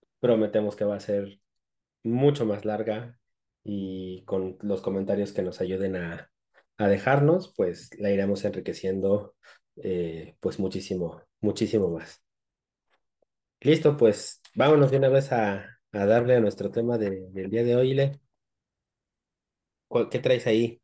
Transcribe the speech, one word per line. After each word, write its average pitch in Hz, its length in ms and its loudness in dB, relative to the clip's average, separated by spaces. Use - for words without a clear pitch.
prometemos 110 560 0
que - 80 -4
va 104 120 -2
a 95 40 -10
ser 101 400 -6
mucho 127 440 0
más 101 180 -4
larga 110 540 -6
y 95 640 -10
con 92 360 -6
los 101 200 -4
comentarios 98 500 -4
que 98 100 -4
nos 90 180 -8
ayuden 95 360 -4
a, 85 340 -10
a 104 100 2
dejarnos, 143 680 2
pues 90 420 -4
la 101 140 -2
iremos 98 320 -2
enriqueciendo, 98 920 -4
eh, 82 640 -6
pues - 200 -4
muchísimo, 92 600 -6
muchísimo 104 500 0
más. - 320 -12
Listo, 147 360 4
pues - 440 2
vámonos 143 360 6
de 135 80 2
una 135 100 4
vez 135 240 2
a, 101 320 0
a 101 140 0
darle 120 300 4
a 120 40 4
nuestro 101 300 -2
tema 117 280 -2
de, 95 320 -4
del 95 200 -8
día 113 140 0
de 120 120 2
hoy, 131 180 2
Le. 139 260 0
¿Cuál, 117 200 -2
qué 123 120 -4
traes 123 260 4
ahí? 117 380 4